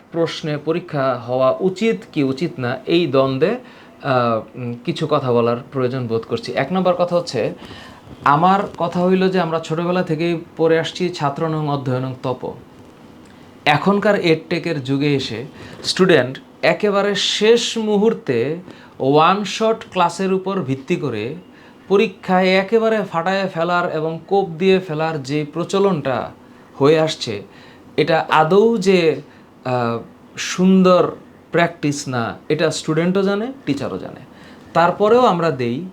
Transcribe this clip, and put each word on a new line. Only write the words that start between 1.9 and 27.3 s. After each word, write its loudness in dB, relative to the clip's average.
কি 0
উচিত -2
না, -4
এই 2
দ্বন্দ্বে, 2
আহ, -4
উম, -8
কিছু -4
কথা 0
বলার 2
প্রয়োজন -2
বোধ -2
করছি। -8
এক -2
নম্বর 0
কথা -2
হচ্ছে, -2
আমার 4
কথা -2
হইল 2
যে 0
আমরা -2
ছোটবেলা -2
থেকেই -2
পড়ে 4
আসছি -4
ছাত্র -4
নং -4
অধ্যয়ন -2
নং -8
তপ। -6
এখনকার 2
এডটেকের -2
যুগে 0
এসে -6
স্টুডেন্ট 2
একেবারে 0
শেষ 0
মুহূর্তে 0
ওয়ান 4
শট -2
ক্লাসের 0
উপর -2
ভিত্তি -4
করে -6
পরীক্ষায় 2
একেবারে 2
ফাটায় -2
ফেলার -2
এবং -4
কোপ 0
দিয়ে 2
ফেলার -4
যে -4
প্রচলনটা -2
হয়ে 6
আসছে, -4